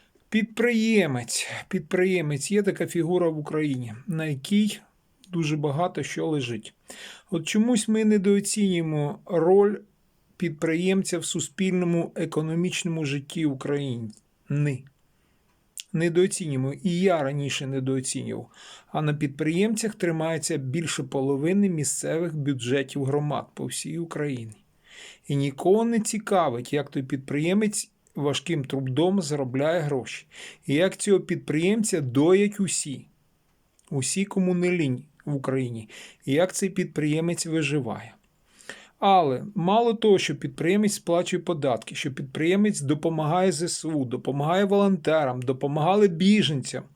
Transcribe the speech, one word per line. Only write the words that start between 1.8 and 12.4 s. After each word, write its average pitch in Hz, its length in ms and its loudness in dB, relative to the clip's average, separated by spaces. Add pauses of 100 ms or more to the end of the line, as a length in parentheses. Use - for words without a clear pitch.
є 208 100 4
така 175 240 0
фігура 170 420 2
в 156 100 -2
Україні, 147 560 -2 (120)
на 160 200 -4
якій 202 540 0 (480)
дуже 165 280 -2
багато 151 460 -2
що 160 240 -4
лежить. 123 480 -4 (560)
От 160 160 -4
чомусь 220 420 2
ми 220 160 2
недооцінюємо 190 1200 2
роль 196 500 4 (600)
підприємця 170 840 0
в 156 60 -8
суспільному 180 880 0
економічному 160 920 -2